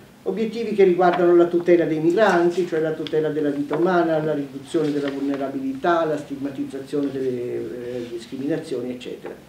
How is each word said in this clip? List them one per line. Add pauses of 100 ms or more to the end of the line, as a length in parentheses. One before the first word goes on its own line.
(260)
obiettivi
che
riguardano
la
tutela
dei
migranti,
cioè
la
tutela
della
vita
umana,
la
riduzione
della
vulnerabilità,
la
stigmatizzazione
delle,
eh,
discriminazioni,
eccetera. (140)